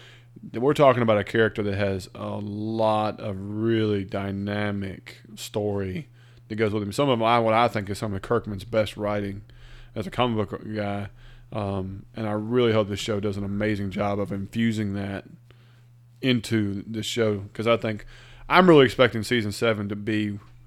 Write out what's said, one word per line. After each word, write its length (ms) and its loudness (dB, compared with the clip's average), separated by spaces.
We're 200 2
talking 280 6
about 160 4
a 60 0
character 400 2
that 100 -2
has 400 -2
a 120 -8
lot 840 -2
of 180 -6
really 680 0
dynamic 1120 -6
story 760 -4
that 80 -8
goes 160 2
with 100 -2
him. 100 -4
Some 160 2
of 100 2
my, 220 4
what 140 2
I 140 4
think 220 -4
is 80 -6
some 160 -6
of 80 -6
Kirkman's 420 -2
best 320 -2
writing 460 -4
as 120 -6
a 40 -8
comic 380 0
book 140 -10
guy. 340 -4
Um, 540 -6
and 100 -6
I 60 -4
really 400 2
hope 160 2
this 120 -4
show 200 -2
does 160 -2
an 80 -4
amazing 460 -2
job 300 -2
of 120 -4
infusing 640 -2
that 300 -8
into 680 0
the 140 -8
show, 500 0
'cause 140 -4
I 100 6
think 300 -4
I'm 200 8
really 160 12
expecting 380 4
season 300 0
seven 360 0
to 80 -6
be, 420 -2